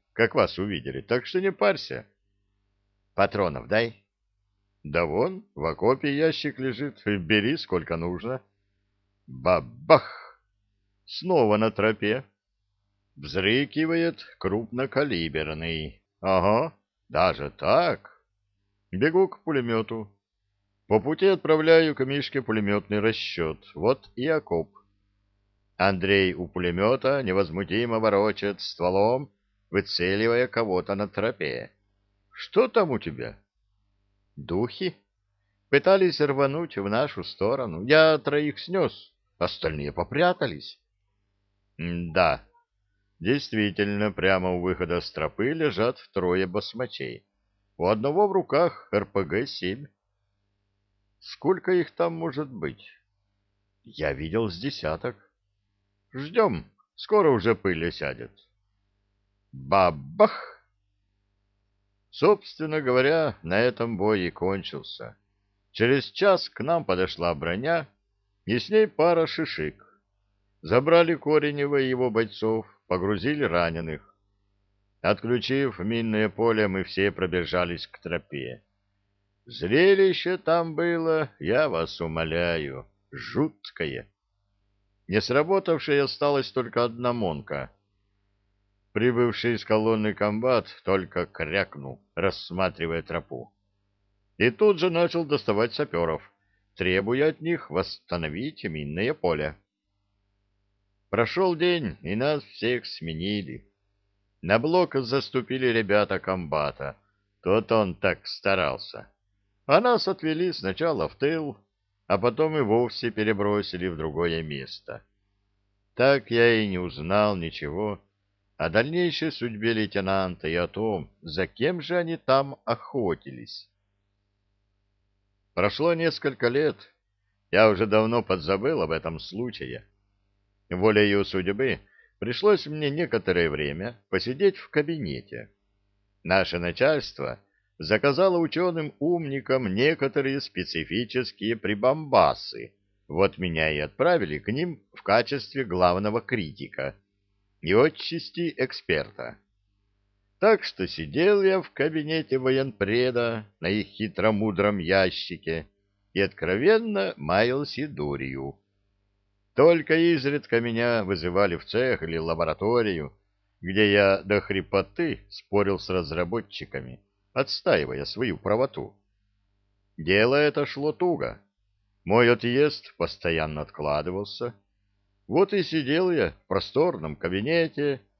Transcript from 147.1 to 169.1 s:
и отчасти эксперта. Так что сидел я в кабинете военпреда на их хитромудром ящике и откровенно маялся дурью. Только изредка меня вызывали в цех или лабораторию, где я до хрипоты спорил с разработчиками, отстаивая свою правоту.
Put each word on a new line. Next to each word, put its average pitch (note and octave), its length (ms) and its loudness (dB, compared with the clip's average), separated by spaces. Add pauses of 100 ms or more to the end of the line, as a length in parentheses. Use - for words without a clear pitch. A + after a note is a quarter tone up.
и E2 140 0
отчасти D#3 800 0
эксперта. D2 800 -4 (1040)
Так G#3+ 260 4
что - 220 -6
сидел E3+ 560 2
я F#3+ 200 4
в - 80 -16
кабинете D#3 680 -2
военпреда A#2+ 1080 0 (140)
на E2 80 -2
их G2+ 180 0
хитромудром G#2 920 0
ящике E2+ 880 0 (460)
и F#2 80 0
откровенно F#3+ 960 0
маялся A#2 720 0
дурью. C#2 680 -6 (960)
Только D#3+ 420 6
изредка C#3+ 640 2
меня A#2 440 0
вызывали F2+ 520 0
в D2+ 80 -12
цех B2 380 0
или E2 160 -4
лабораторию, E2 920 -2 (500)
где G2+ 300 4
я G2 300 6
до G2+ 180 2
хрипоты C#3 800 -2 (100)
спорил G2 480 -2
с - 100 -10
разработчиками, F2+ 1120 -6 (320)
отстаивая D2+ 720 0
свою G#2 320 -6
правоту. G#2+ 580 -2 (1040)